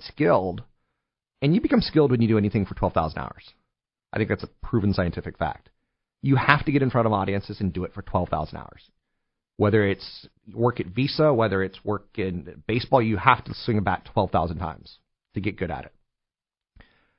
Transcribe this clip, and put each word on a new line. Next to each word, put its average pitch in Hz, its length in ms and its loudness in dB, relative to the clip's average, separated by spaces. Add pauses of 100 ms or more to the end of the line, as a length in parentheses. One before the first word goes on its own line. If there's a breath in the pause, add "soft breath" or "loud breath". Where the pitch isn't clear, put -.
skilled, 110 600 0 (800)
and 143 140 4
you 302 80 2
become 285 180 4
skilled 143 300 2
when 123 100 2
you 117 80 4
do 110 80 4
anything 101 300 2
for - 80 -8
twelve - 180 -2
thousand 78 280 -2
hours. - 340 -14 (580)
I - 60 -6
think 104 100 0
that's 101 160 -2
a - 60 -10 (120)
proven 101 300 0
scientific 87 460 -4
fact. - 320 -6 (520)
You 135 140 4
have 143 300 4
to 156 40 -2
get 143 120 2
in 127 80 0
front 117 160 2
of 110 60 2
audiences 98 480 -4
and 95 120 -2
do 90 100 -6
it 90 120 -10
for 101 80 -12
twelve 90 260 -4
thousand 76 300 -6
hours. - 300 -20 (680)
Whether 104 300 4
it's - 420 -6 (240)
work 117 280 0
at - 60 -4
Visa, 135 460 2
whether 107 300 2
it's 95 200 -8
work 104 340 -6
in 90 500 -6
baseball, 120 360 0
you 110 140 0
have 123 280 2
to - 100 -12
swing 107 240 -2
a 101 40 0
bat 92 300 -4
twelve 98 180 0
thousand 85 280 -2
times 80 400 -10 (340)
to 110 80 -6
get 95 160 -4
good 87 140 -6
at 69 160 -10
it. - 60 -20 (1300 soft breath)